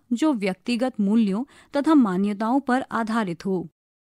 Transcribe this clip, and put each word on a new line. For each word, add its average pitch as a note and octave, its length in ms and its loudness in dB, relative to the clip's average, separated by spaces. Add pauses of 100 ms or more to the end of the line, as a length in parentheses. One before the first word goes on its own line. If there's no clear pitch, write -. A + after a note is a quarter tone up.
(120)
जो D4+ 220 2
व्यक्तिगत A3+ 680 -4
मूल्यों G#3 440 2 (300)
तथा C#4+ 220 2
मान्यताओं G#3 640 2
पर C4 320 -2
आधारित A3 540 -4
हो। F#3 200 -2 (520)